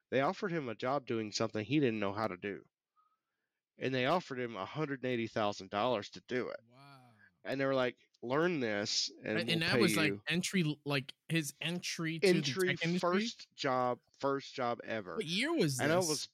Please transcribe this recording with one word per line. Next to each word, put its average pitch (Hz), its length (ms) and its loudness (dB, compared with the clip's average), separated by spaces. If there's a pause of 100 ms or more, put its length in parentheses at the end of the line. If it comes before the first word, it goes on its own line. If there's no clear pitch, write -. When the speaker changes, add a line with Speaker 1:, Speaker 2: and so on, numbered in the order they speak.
(120)
Speaker 1:
they 127 100 4
offered 180 300 0
him 151 180 -4
a 110 60 -6
job 127 320 -2
doing 110 240 -2
something 110 340 -2
he 135 140 2
didn't 113 200 4
know 101 140 0
how 107 140 -2
to 92 100 -4
do. 95 260 -8 (1160)
And 127 140 -2
they 127 120 2
offered 147 340 0
him 117 160 -6
a 95 100 -4
hundred 139 380 -6
and 127 80 -2
eighty 117 160 0
thousand 104 420 -2
dollars 104 420 0
to 92 160 -16
do 120 220 -2
it. - 100 -10
Speaker 2:
Wow. 127 560 -20 (300)
Speaker 1:
And 131 160 -4
they 135 40 2
were 135 100 2
like, 127 220 2 (240)
"Learn 156 380 2
this, 107 520 0 (120)
and 110 140 0
Speaker 2:
And, 113 120 -2
Speaker 1:
we'll 170 60 4
Speaker 2:
and 165 60 0
that - 100 0
Speaker 1:
pay 123 80 4
Speaker 2:
was, 110 180 4
like, 151 160 2
Speaker 1:
you." 101 140 -8
Speaker 2:
entry, 175 360 0 (220)
like, 143 280 -2 (160)
his 160 320 -2
entry 165 580 -4
to 180 220 6
the 143 140 0
Speaker 1:
Entry, 185 120 2
Speaker 2:
tech 143 160 0
industry? 175 180 2
Speaker 1:
first 196 540 0
job, 127 440 2 (200)
first 139 340 -2
job 120 300 -2
ever. 98 320 -4
Speaker 2:
What 214 100 -4
year 214 280 -2
was 156 260 2
Speaker 1:
And 139 120 2
I 175 80 4
Speaker 2:
this? 185 80 2
Speaker 1:
was, 151 260 -2